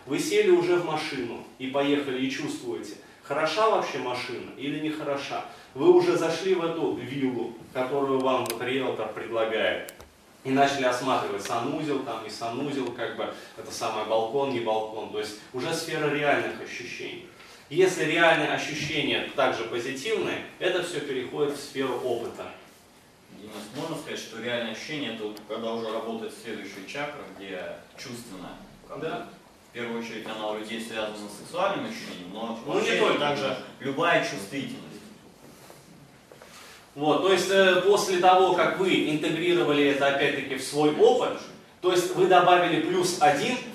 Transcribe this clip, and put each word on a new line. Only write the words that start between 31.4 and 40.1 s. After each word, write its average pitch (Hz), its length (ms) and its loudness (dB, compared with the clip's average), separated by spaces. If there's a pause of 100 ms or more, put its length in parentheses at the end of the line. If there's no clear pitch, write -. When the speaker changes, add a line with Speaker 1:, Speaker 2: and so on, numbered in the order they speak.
Speaker 2:
сексуальным 160 420 -2
ощущением, - 480 -10
но 226 320 -8
Speaker 1:
Ну, 151 80 -6
не 202 60 4
Speaker 2:
вообще - 200 2
Speaker 1:
только. 131 200 4
Speaker 2:
также 139 380 0 (220)
любая 160 480 2
чувствительность. 139 560 -8 (2000)
Speaker 1:
Вот, 147 260 4
то 190 100 6
есть, - 200 4
э, 185 340 8
после 190 320 4
того, 185 360 8
как 165 260 2
вы 165 320 2
интегрировали 156 760 2
это, 139 220 4
опять-таки, 139 480 0